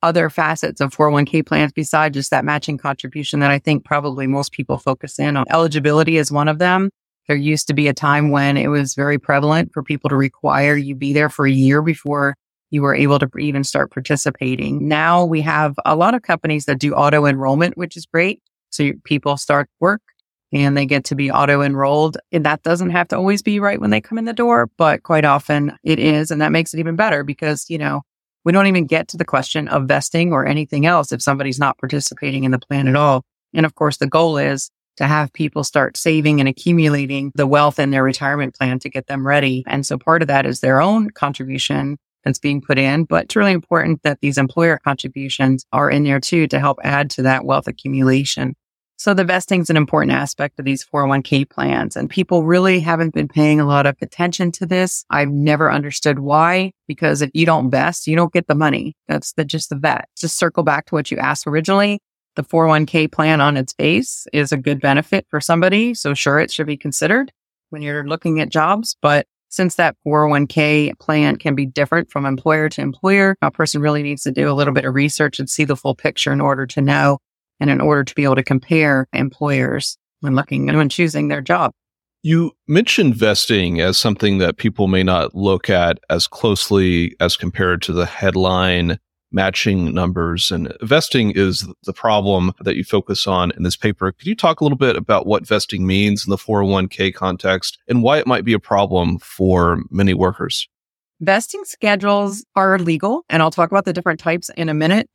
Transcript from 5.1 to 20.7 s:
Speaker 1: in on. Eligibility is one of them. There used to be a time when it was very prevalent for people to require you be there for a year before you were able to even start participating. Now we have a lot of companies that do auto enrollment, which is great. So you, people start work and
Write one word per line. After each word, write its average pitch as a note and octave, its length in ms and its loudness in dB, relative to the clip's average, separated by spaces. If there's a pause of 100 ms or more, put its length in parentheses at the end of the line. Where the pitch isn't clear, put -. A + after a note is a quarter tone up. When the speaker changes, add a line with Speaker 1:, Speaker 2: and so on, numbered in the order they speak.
Speaker 1:
in C#3+ 180 0
on. C3+ 140 0
Eligibility D#3 640 2
is D3 140 0
one D3 160 0
of D#3 100 0
them. F#3 320 2 (380)
There D3 80 0
used D3 340 -2
to D3+ 40 0
be D3 140 2
a C#3 60 2
time D3 360 2
when C#3 260 2
it C3+ 120 0
was C#3+ 260 -2
very C#3+ 240 -2
prevalent D3 560 0
for D3 80 -6
people C#3+ 300 -4
to C#3+ 40 0
require C#3 600 0
you C#3 180 -4
be C#3 180 -4
there D3+ 160 2
for C#3+ 200 -2
a C3+ 40 4
year C3+ 300 4
before C#3+ 540 -2 (340)
you D3 140 -2
were C#3 100 2
able C#3+ 240 2
to D3 100 0 (120)
even C#3 240 -2
start C#3+ 260 -2
participating. C#3 1000 -4
Now E3 380 2
we D#3+ 160 0
have D3+ 320 0 (120)
a D3+ 100 2
lot F#3 180 2
of B3 80 -2
companies D#3 440 -2
that C#3+ 120 -2
do C#3+ 160 -2
auto D3 320 4
enrollment, C#3 540 0
which F3 180 -10
is D#3+ 80 -18
great. F3+ 380 -2 (260)
So - 140 -4
you, C#3+ 220 -2
people C#3+ 320 -2
start C#3+ 420 0
work G3 240 0 (500)
and C#3 240 2